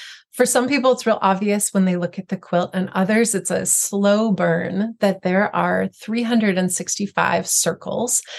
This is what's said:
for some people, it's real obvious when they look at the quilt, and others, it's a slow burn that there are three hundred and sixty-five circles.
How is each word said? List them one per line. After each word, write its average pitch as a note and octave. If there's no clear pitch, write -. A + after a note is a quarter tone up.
for B3
some B3
people, C4
it's B3
real A3
obvious G3+
when F#3+
they F3+
look F3
at F#3
the F#3
quilt, F3
and F#3
others, G#3+
it's F3+
a F#3
slow G3+
burn F3+
that F#3+
there F#3+
are F3+
three A3+
hundred A3
and F#3
sixty-five F#3
circles. -